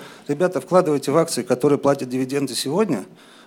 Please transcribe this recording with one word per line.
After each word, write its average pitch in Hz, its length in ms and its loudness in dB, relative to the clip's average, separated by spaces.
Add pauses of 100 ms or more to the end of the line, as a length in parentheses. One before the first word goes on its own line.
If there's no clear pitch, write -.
(300)
ребята, 151 320 -2
вкладывайте 151 500 2
в 147 60 4
акции, 165 260 0
которые 143 340 2
платят 139 300 0
дивиденды 127 480 -4
сегодня, 151 480 -2 (440)